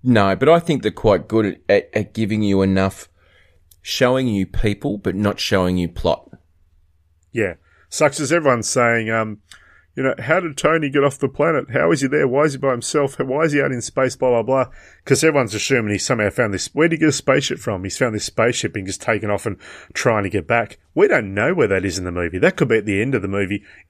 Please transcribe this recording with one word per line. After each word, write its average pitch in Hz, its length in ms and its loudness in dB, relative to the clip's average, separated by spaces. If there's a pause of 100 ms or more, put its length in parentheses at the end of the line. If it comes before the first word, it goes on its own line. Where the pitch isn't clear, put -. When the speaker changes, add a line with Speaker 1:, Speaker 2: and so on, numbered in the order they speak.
Speaker 1:
No, 104 320 4
but 131 140 2
I 170 120 6
think 147 220 -2
they're 107 80 0
quite 98 380 0
good 110 180 2
at, - 220 -6
at, 101 260 2
at - 200 -4
giving 107 280 -2
you 98 200 2
enough, 95 460 0 (760)
showing 127 460 0
you 98 180 0
people, 104 520 -2
but 90 160 -4
not 104 240 -2
showing 90 380 0
you 87 120 -2
plot. - 400 -2 (1040)
Speaker 2:
Yeah. 98 220 -2 (340)
Sucks 147 300 0
as 143 140 -2
everyone's 135 360 2
saying, 117 420 2
um, 110 280 -2 (560)
you - 80 -6
know, 131 160 0
"How 156 220 0
did 160 160 -8
Tony 156 340 0
get 139 140 2
off 139 140 0
the 135 100 -2
planet? 151 440 -2
How 165 200 2
is 139 80 0
he 135 80 0
there? 147 180 0
Why 135 180 2
is 151 80 0
he 139 60 -12
by 135 120 -2
himself? 135 480 -2
Why 135 240 -2
is 160 100 0
he 143 80 2
out 139 120 0
in 120 100 -4
space? 131 340 -2
Blah, 127 140 0
blah, 117 120 2
blah." 127 300 0 (320)
'Cause - 180 2
everyone's 139 320 2
assuming 110 380 -2
he 98 60 -2
somehow 107 320 0
found 107 240 -2
this. - 200 -6
Where 160 140 4
did 165 80 0
he 156 40 -8
get 156 100 4
a - 20 -2
spaceship - 460 0
from? 95 260 -6
He's 95 140 -8
found 117 160 0
this 104 100 -6
spaceship 120 520 -2
and 95 100 -8
just - 160 -10
taken 107 280 -2
off 101 160 -2
and 101 100 -4 (360)
trying 110 300 2
to 95 80 -2
get 92 160 -2
back. 117 320 -2 (160)
We 190 140 4
don't 107 260 0
know 120 200 0
where 135 140 2
that 95 160 0
is 92 140 -4
in 92 60 -6
the 90 80 -6
movie. 87 260 -4
That 165 180 2
could 135 120 0
be 113 100 2
at 101 80 -4
the 98 160 -2
end 135 120 -2
of 98 80 -2
the 98 60 -8
movie 98 340 -4 (280)